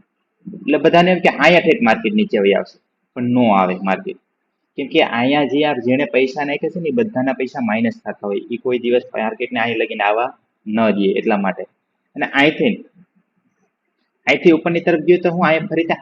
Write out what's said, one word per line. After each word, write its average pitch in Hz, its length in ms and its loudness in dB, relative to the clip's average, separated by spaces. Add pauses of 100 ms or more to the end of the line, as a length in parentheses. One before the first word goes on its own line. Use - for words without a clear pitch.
(580)
એટલે 147 260 0
બધાને 170 300 6
એમ 170 120 -2
કે 160 40 6
અહીંયા 165 360 4
ઠેઠ 131 220 2
માર્કેટ 107 300 0
નીચે 107 260 0
વહી 98 140 4
આવશે, - 180 -8 (400)
પણ 123 200 -2
નો 123 100 4 (140)
આવે 92 140 0 (140)
માર્કેટ. 95 300 -4 (600)
કેમ 139 140 -6
કે 156 80 4 (180)
અહીંયા 139 340 0
જે 147 160 0
આ 143 60 -2 (120)
જેણે 135 200 0 (100)
પૈસા 135 320 0
નાખ્યા - 260 -6
છે 175 80 -6
ને, 156 100 -4
એ 120 60 0
બધાના 127 420 -2
પૈસા 131 300 -6
માઇનસ 113 280 -2
થતા 104 300 -10
હોય, 101 140 -4 (120)
એ - 100 -8
કોઈ 123 200 -2
દિવસ 120 300 0
માર્કેટને 113 480 -6
અહીંયા 117 200 -2
લગીને 110 240 -4
આવવા 117 240 0 (360)
ન 107 120 -2 (180)
દે 98 120 2 (120)
એટલા 104 240 0
માટે. 92 200 -4 (520)
અને 147 100 -4 (140)
અહીંથી, 143 340 2 (1500)
અહીંથી 156 320 4
ઉપરની 170 280 -2
તરફ 170 200 0
ગયું 180 180 4
તો 175 100 2
હું 175 120 0
અહીંયા 160 260 0
ફરીથી 165 300 -2